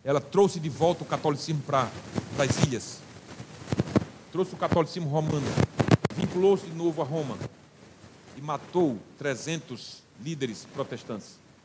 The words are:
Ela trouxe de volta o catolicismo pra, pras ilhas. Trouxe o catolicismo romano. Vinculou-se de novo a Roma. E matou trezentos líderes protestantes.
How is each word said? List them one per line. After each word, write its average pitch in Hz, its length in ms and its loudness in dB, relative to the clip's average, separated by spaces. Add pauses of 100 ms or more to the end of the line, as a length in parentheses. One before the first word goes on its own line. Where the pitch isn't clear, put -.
Ela 139 160 2
trouxe 180 400 2
de 156 80 -4
volta 160 340 2
o - 40 -10
catolicismo 147 560 0
pra, 127 280 2 (460)
pras 139 260 2
ilhas. - 380 0 (1300)
Trouxe 185 240 -2
o - 20 -12
catolicismo 165 540 2
romano. 151 360 0 (680)
Vinculou-se 190 500 4
de 165 120 -10
novo 165 260 0
a - 20 0
Roma. 139 320 -4 (1000)
E 135 40 -14
matou 147 560 2 (220)
trezentos 143 840 -6 (180)
líderes 131 500 -4
protestantes. 120 680 -8 (240)